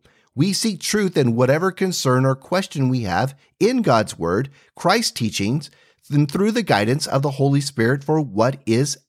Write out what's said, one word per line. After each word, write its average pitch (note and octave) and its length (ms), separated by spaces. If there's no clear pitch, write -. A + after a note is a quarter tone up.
We F3+ 200
seek G3 280
truth G3 360
in B2 180
whatever C#3+ 380
concern C3+ 520
or C3+ 120
question D#3 520
we B2+ 120
have G#2+ 340
in A#3+ 240
God's A#2 340
Word, G2 320
Christ's A3 340
teachings, B2 600
and C#3+ 220
through G#3 220
the A#3 100
guidance A2 460
of C3+ 140
the C#3+ 100
Holy C#3 280
Spirit C#3 440
for D#3 160
what B2 440
is B2 320